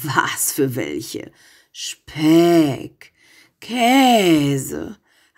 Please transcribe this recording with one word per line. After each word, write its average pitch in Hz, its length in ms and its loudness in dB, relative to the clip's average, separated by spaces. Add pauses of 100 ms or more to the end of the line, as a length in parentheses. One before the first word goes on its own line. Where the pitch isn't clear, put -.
was - 480 -4
für 135 240 -2
welche? - 560 -10 (400)
Speck, - 1400 0 (460)
Käse, 190 1400 0 (400)